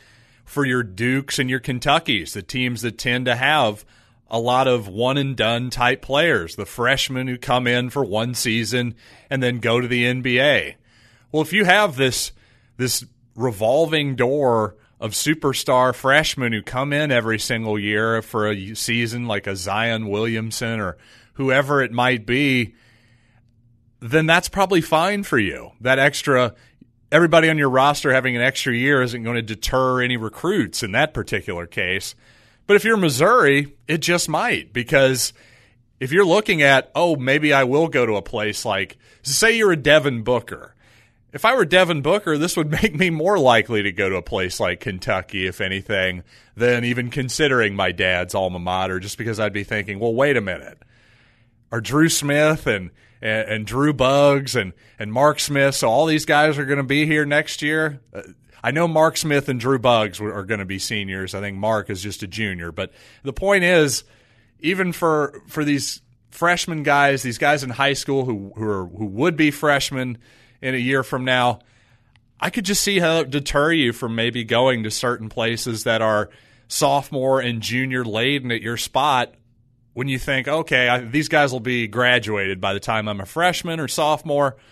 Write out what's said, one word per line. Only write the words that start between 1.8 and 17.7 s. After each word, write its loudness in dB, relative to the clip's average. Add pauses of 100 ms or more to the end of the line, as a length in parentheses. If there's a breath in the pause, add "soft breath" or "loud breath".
the -10
teams -4
that -6
tend -2
to 0
have 0 (440 soft breath)
a -2
lot 2
of 0
one-and-done -2
type 0
players, 0
the -8
freshmen -2
who -6
come 0
in 0
for -2
one -2
season -2 (360 loud breath)
and -2
then -2
go 2
to -4
the 0
N -2
B 2
A. 2 (540 soft breath)
Well, 0
if -6
you 4
have 4
this, -2 (460 soft breath)
this -4 (320)
revolving 0
door 2 (220 soft breath)
of -6
superstar 2
freshmen 2
who -4
come -6
in 0
every 0
single -4